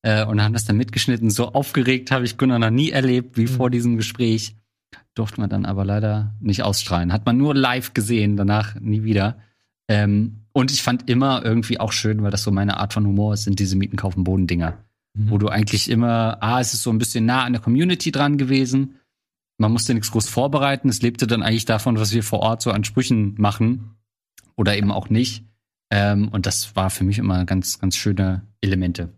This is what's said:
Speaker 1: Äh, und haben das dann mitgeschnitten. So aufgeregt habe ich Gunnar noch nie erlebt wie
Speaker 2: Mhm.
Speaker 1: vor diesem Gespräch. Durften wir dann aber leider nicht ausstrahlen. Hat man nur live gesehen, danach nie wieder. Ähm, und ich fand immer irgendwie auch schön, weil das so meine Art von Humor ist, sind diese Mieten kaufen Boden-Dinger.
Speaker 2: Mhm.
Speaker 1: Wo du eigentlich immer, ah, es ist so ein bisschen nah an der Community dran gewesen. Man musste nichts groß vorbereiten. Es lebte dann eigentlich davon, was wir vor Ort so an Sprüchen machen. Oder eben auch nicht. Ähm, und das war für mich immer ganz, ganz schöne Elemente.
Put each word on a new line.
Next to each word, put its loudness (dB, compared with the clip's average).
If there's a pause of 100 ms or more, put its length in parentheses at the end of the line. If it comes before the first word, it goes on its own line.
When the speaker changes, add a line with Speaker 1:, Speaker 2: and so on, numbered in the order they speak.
Speaker 1:
Äh, 2
und 0
haben 2
das -4
dann 0
mitgeschnitten. 0
So -2
aufgeregt 0
habe 2
ich -4
Gunnar 2
noch 2
nie 2
erlebt 0
wie 2
Speaker 2:
Mhm. 2
Speaker 1:
vor 0
diesem 0
Gespräch. -2 (580)
Durften -6
wir -2
dann -2
aber -2
leider -2
nicht -2
ausstrahlen. 0
Hat -2
man 2
nur 2
live 0
gesehen, 0
danach 0
nie -2
wieder. 0 (500)
Ähm, 2 (100)
und 2
ich -2
fand -2
immer 2
irgendwie 0
auch -2
schön, -2
weil 0
das -4
so 0
meine 0
Art -4
von 0
Humor 2
ist, -4
sind -2
diese 0
Mieten -2
kaufen -2
Boden-Dinger. 0 (400)
Speaker 2:
Mhm. 0
Speaker 1:
Wo 2
du 2
eigentlich 0
immer, 2
ah, 0
es -4
ist -4
so -2
ein 2
bisschen 0
nah 2
an -2
der -2
Community 0
dran 2
gewesen. 0 (640)
Man 2
musste 0
nichts -2
groß 0
vorbereiten. 0
Es 0
lebte 0
dann 0
eigentlich 0
davon, 0
was 0
wir 0
vor -2
Ort 0
so -2
an 0
Sprüchen 0
machen. 0 (600)
Oder 0
eben 0
auch -6
nicht. 0 (480)
Ähm, 2
und -2
das -4
war 0
für -4
mich 2
immer 0
ganz, -2
ganz -2
schöne 0 (180)
Elemente. -2